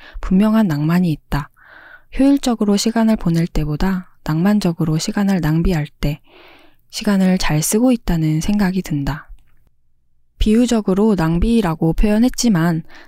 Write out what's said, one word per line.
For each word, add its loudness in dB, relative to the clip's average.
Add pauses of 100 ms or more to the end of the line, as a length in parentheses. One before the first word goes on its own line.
(220)
분명한 2
낭만이 0
있다. -6 (680)
효율적으로 2
시간을 0
보낼 0
때보다 -4
낭만적으로 0
시간을 -2
낭비할 0 (140)
때 -4 (720)
시간을 0
잘 0
쓰고 2
있다는 0
생각이 -2
든다." -6 (1120)
비유적으로 2
낭비라고 0
표현했지만 0 (260)